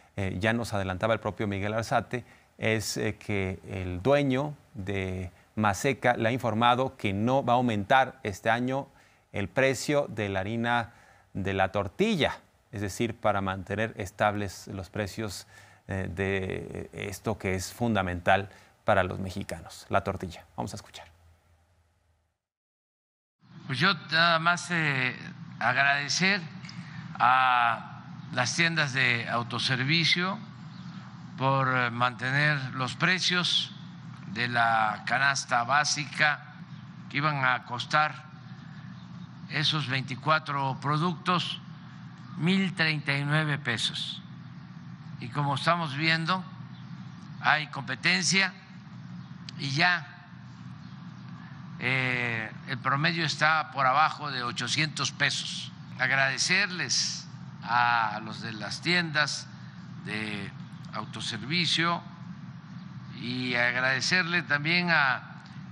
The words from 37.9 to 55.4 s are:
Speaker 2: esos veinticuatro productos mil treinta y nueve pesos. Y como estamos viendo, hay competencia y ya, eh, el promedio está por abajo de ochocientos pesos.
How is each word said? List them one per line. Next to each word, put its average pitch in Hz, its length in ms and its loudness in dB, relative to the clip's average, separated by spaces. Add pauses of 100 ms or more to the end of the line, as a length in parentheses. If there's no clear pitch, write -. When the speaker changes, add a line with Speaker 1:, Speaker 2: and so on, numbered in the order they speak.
Speaker 2:
esos 147 380 0
veinticuatro 139 920 0
productos 160 800 0 (800)
mil 185 360 2
treinta 151 440 2
y 143 60 0
nueve 147 340 2
pesos. - 640 -2 (960)
Y 123 80 -6
como 139 280 0
estamos 151 380 2
viendo, 165 480 2 (1000)
hay 147 240 4
competencia 170 880 2 (1040)
y 139 120 -4
ya, 170 360 2 (1700)
eh, 123 680 0 (180)
el 131 100 -4
promedio 151 480 2
está 151 460 2
por 135 140 2
abajo 147 440 4
de 127 120 -4
ochocientos 127 720 -2
pesos. - 580 -2 (280)